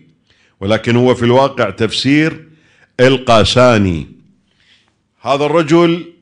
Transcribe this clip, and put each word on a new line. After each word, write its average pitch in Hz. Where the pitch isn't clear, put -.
ولكن 110
هو 123
في 120
الواقع 123
تفسير 139
القاساني. 120
هذا 139
الرجل 165